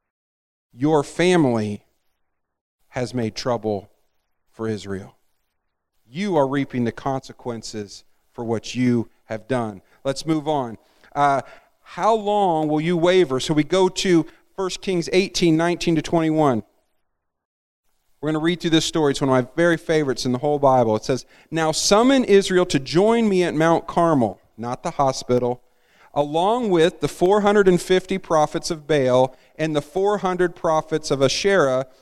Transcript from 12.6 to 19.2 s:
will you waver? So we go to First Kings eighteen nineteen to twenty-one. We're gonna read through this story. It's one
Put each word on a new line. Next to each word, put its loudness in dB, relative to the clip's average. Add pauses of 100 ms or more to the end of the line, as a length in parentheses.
will 0
you 0
waver? 2
So -4
we 2
go 0
to 0 (300)
First -6
Kings -4
eighteen 2
nineteen 0
to 0
twenty-one. 0 (1600)
We're -4
gonna -2
read 0
through -2
this 4
story. 0
It's -4
one 2